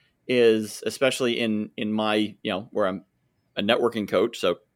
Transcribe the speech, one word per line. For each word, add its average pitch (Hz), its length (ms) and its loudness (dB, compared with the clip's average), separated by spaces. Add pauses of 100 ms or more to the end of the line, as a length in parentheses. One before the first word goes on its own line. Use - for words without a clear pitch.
(280)
is, 113 580 2
especially 120 540 0
in, 107 380 -2
in 107 140 -4
my, 107 220 0 (280)
you 107 100 -4
know, 98 200 -6
where 101 140 0
I'm 95 180 -4 (520)
a - 60 -4
networking 110 440 0
coach, 107 320 0
so 90 200 -2 (180)